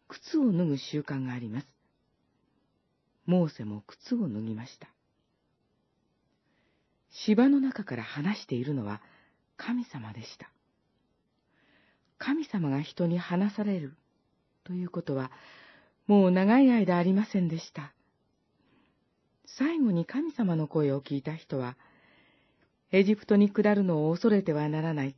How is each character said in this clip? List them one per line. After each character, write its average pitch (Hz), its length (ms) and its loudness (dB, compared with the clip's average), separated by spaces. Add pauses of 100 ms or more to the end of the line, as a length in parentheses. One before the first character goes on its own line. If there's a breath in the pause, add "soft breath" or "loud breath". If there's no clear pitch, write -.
靴 - 320 -6
を 254 140 4
脱 175 120 2
ぐ 143 140 0
習 147 220 -6
慣 135 260 -6
が 127 60 -6
あ 123 60 -8
り 120 100 -10
ま 117 140 -8
す。 - 160 -20 (1500)
モ 175 180 4
ー 151 60 -6
セ 120 120 -14
も 104 220 -10
靴 - 280 -10
を 233 120 -2
脱 107 140 -6
ぎ 110 140 -6
ま 226 100 -12
し - 140 -20
た。 - 100 -20 (2250)
芝 226 400 4
の 285 100 4
中 254 240 -4
か 131 120 -8
ら 117 60 -6
話 147 380 -4
し - 60 -20
て - 80 -6
い 123 100 -4
る 147 80 -4
の 123 140 -4
は 104 160 -10 (560 soft breath)
神 240 260 -4
様 110 300 -14
で 113 80 -16
し - 160 -20
た。 - 120 -20 (1700)
神 294 300 -4
様 165 240 -2
が 139 100 -2
人 170 260 -4
に 170 120 0
話 185 360 -2
さ 214 100 -4
れ 202 140 -2
る 147 160 -10 (680)
と - 80 -10
い 180 100 -4
う 180 60 -6
こ 175 140 -8
と 143 120 -4
は、 131 160 -6 (760 loud breath)
も 202 220 8
う - 20 4
長 196 280 4
い 269 120 8
間 190 260 4
あ 175 60 2
り 185 100 2
ま 202 140 2
せ 196 140 -2
ん 175 80 2
で 160 100 -4
し - 160 -16
た。 143 180 -14 (1500)
最 320 340 -2
後 254 120 2
に 170 160 0
神 302 260 -4
様 180 240 0
の 156 100 -2
声 151 260 0
を 139 100 -4
聞 143 140 -6
い 139 60 -6
た 156 120 -8
人 156 240 -8
は、 123 180 -6 (1160 soft breath)
「エ 190 120 6
ジ 208 100 4
プ - 120 -10
ト 208 100 4
に 202 140 6
下 208 240 2
る 202 100 2
の 156 240 0
を - 20 2
恐 175 200 2
れ 202 120 4
て 175 120 0
は 151 160 -2
な 156 100 -2
ら 160 140 -2
な 143 100 -2
い」 135 140 -6